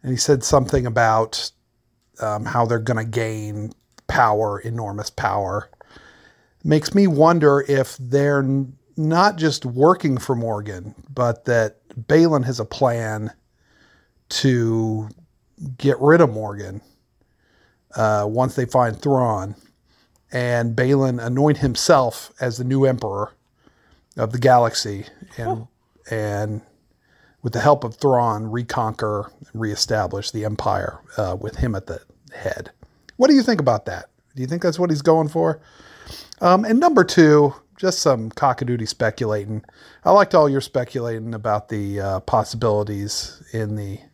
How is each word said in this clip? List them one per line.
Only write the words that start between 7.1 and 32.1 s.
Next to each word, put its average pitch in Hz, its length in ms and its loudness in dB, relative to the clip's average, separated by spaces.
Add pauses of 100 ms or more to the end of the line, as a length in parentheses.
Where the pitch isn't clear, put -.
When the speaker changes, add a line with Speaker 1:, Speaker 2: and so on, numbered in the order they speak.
Speaker 1:
if 139 320 -2
they're 139 400 0
n-, 135 380 -2 (180)
not 170 420 2
just 156 280 -2
working 135 520 2
for 127 180 -4
Morgan, 104 580 -8 (160)
but 120 360 -2
that 117 320 0 (300)
Baylan 156 380 4
has 120 140 -4
a 110 60 -4
plan 110 680 -2 (1000)
to 113 800 0 (680)
get 135 220 0
rid 165 220 6
of 131 100 4
Morgan, 104 500 -10 (1120)
uh, 107 320 0
once 123 280 -2
they 127 100 -2
find 120 360 0
Thrawn, 113 540 0 (760)
and 120 440 -2
Baylan 127 480 2
anoint 139 360 2
himself 131 800 0
as 120 180 -4
the 127 60 -6
new 135 220 2
emperor 107 480 -2 (840)
of 113 140 -2
the 123 80 -4
galaxy, 117 680 2 (320)
and, 113 220 -6
Speaker 2:
Huh. 117 60 -14 (500)
Speaker 1:
and 104 460 -4 (840)
with 117 100 -4
the - 60 -2
help 147 240 4
of 110 120 -10
Thrawn, 117 540 0
reconquer 110 840 -6 (200)
and 110 100 -8
reestablish 104 720 -4
the 107 140 -8
Empire, 101 540 -4 (180)
uh, 95 220 -4
with - 180 -10
him 120 180 -2
at 95 100 -8
the - 160 -12 (320)